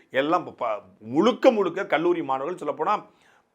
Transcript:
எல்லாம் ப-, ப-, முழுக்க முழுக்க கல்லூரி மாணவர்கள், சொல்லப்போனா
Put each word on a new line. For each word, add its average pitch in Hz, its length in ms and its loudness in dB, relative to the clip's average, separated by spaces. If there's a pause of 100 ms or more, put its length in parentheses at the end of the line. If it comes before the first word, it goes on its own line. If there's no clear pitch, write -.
(100)
எல்லாம் 147 340 0
ப-, 120 140 -14
ப-, 110 240 -4 (180)
முழுக்க 190 500 2
முழுக்க 190 360 0
கல்லூரி 165 360 2
மாணவர்கள், 143 460 -6
சொல்லப்போனா 156 380 -2 (480)